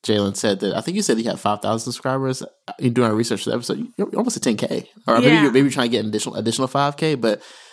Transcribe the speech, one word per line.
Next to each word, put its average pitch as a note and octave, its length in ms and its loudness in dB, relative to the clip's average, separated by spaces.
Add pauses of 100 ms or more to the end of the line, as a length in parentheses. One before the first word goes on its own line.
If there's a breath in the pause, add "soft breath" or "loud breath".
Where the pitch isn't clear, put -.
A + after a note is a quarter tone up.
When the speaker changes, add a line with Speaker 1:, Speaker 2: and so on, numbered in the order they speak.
Speaker 1:
Jalen G2+ 300 0
said G2+ 240 0
that, G2 160 -2
I A2 60 -2
think F3 160 -6
you G#3+ 40 0
said A#2+ 160 2
he A2+ 60 -2
had A2+ 160 -4
five G#2 220 -2
thousand A2 320 -2
subscribers. C3 480 -4
Uh, - 360 -16
you B2 120 0
doing A#2+ 200 2
our G#2 60 2
research A2+ 300 0
for A#2+ 60 -2
the A2 40 0
episode, B2 320 -6 (100)
you're G3 200 -4
almost A#3+ 180 -2
at - 80 -6
ten A3+ 140 0
K. - 320 -4 (180)
Or A#2 80 4
maybe B2 120 6
Speaker 2:
Yeah. D#3 160 6
Speaker 1:
you're, C3+ 100 4
maybe C#3 160 6
trying C3+ 200 0
to - 20 0
get A2+ 120 0
an G#2+ 60 -4
additional, G#2+ 260 -4
additional A2+ 320 -2
five C#3+ 300 0
K, D#3 180 0
but A2+ 260 0 (320 loud breath)